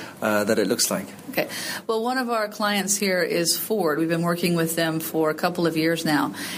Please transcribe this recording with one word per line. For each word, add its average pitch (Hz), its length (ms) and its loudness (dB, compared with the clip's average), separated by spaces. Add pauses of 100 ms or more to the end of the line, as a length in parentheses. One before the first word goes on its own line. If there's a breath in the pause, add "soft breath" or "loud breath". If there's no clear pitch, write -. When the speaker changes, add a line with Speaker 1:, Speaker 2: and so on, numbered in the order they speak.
(220 loud breath)
Speaker 1:
uh, 107 220 2
that 107 140 2
it 101 80 4
looks 113 240 0
like? 95 160 -2 (240)
Speaker 2:
Okay. - 180 -2 (380 loud breath)
Well, 226 160 0
one 247 160 0
of 240 120 -2
our 220 180 0
clients 202 480 0
here 185 260 2
is 170 340 0
Ford. 165 420 0
We've 165 100 2
been 170 140 0
working 175 320 2
with 165 220 0
them 160 240 0
for 160 300 0
a 156 40 0
couple 175 320 0
of 156 100 2
years 160 280 2
now. 147 300 2 (240 loud breath)